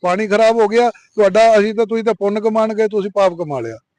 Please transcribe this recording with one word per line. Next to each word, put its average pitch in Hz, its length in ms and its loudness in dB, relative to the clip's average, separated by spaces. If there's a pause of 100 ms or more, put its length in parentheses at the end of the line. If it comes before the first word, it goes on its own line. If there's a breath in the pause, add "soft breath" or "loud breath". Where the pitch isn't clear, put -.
ਪਾਣੀ 185 260 -2
ਖਰਾਬ 220 280 2
ਹੋ 220 120 2
ਗਿਆ 233 220 2
ਤੁਹਾਡਾ, 214 720 2
ਅਸੀਂ 214 140 0
ਤਾਂ, 220 120 -2
ਤੁਸੀਂ 226 180 -4
ਤਾਂ 220 100 0
ਪੁੰਨ 202 260 -4
ਕਮਾਣ 220 340 -2
ਗਏ, 220 140 -2
ਤੁਸੀਂ 202 260 -4
ਪਾਪ 190 200 0
ਕਮਾ 156 260 -8
ਲਿਆ 113 180 -10 (220)